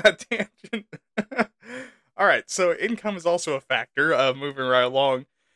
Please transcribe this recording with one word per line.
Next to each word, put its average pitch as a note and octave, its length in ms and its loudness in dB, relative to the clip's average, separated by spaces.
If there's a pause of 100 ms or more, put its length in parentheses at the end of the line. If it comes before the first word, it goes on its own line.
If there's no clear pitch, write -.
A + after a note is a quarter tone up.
that - 280 2
tangent. G#3 560 -8 (440)
<laughs> B3+ 200 -4 (680)
All G3 100 2
right, C3 240 2
so F3+ 220 0
income G#3+ 460 -6
is E3 80 -10
also E3+ 260 0
a C3+ 80 -4
factor, C3+ 540 -2
uh, C3 180 4
moving C3+ 320 -6
right B2+ 160 4
along, C3 460 2 (300)